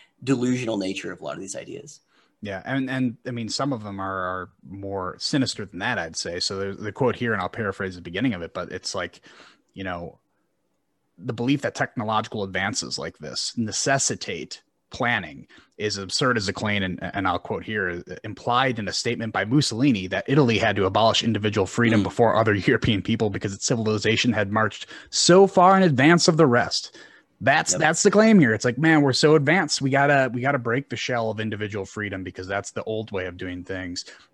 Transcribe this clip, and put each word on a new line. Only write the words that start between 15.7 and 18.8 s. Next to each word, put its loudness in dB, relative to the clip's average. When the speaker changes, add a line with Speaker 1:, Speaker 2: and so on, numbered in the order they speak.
Speaker 2:
is -4
absurd -2
as -2
a -4
claim. -2
And, -4
and -4
I'll 0
quote -8
here, -4
"Implied -2
in -6